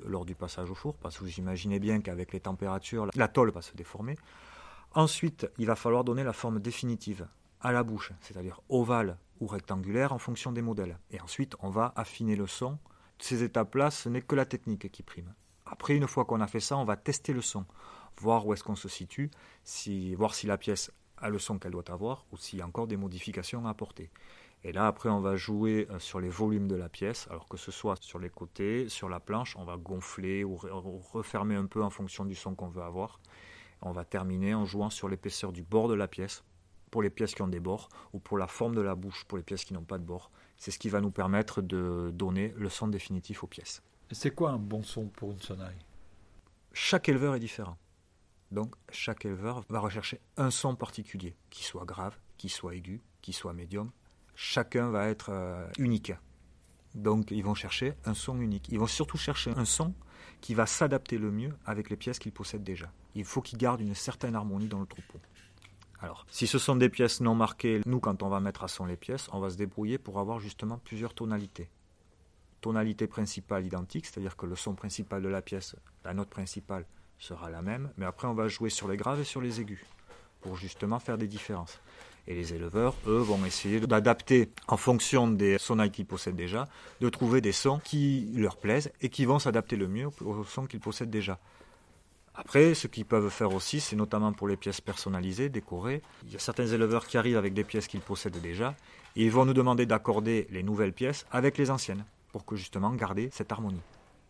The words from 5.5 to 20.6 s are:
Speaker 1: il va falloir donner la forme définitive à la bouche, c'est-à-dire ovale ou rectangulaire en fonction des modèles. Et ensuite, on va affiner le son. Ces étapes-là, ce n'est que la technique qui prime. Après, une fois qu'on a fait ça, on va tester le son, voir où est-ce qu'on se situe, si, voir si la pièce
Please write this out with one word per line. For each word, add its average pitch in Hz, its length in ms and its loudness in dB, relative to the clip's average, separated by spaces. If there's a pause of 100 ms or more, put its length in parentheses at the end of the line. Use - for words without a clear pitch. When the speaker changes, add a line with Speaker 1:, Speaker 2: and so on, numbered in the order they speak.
Speaker 1:
il 110 120 2
va 113 60 4
falloir 120 300 4
donner 123 180 0
la 123 120 -2
forme 113 260 -2
définitive 107 680 -4 (360)
à 123 100 2
la 123 100 4
bouche, 110 380 -4
c'est-à-dire 92 480 -10
ovale 117 480 4 (240)
ou 110 80 -2
rectangulaire 101 640 0
en 123 60 -2
fonction 123 340 -4
des 120 100 -2
modèles. 101 360 -2 (120)
Et 101 100 -10
ensuite, - 400 -4
on 98 80 -4
va 110 280 2
affiner 110 400 0
le 101 100 -2
son. 131 320 -4 (400)
Ces 120 240 -2
étapes-là, 120 480 2
ce - 180 -6
n'est 123 140 -2
que - 140 2
la 135 80 6
technique 110 480 -4
qui - 100 -16
prime. 87 320 -14 (320)
Après, - 300 2
une 143 100 4
fois 127 180 2
qu'on 113 160 2
a 104 60 2
fait 110 140 -2
ça, 139 160 0
on 135 80 0
va 104 120 2
tester - 360 -2
le 127 80 0
son, 104 240 -4 (560)
voir 110 260 4
où 107 60 2
est-ce 98 100 -2
qu'on 104 140 -4
se 98 120 -10
situe, 135 420 -6 (340)
si, 92 500 -4
voir 104 200 2
si - 120 -4
la 101 100 2
pièce - 360 -4 (240)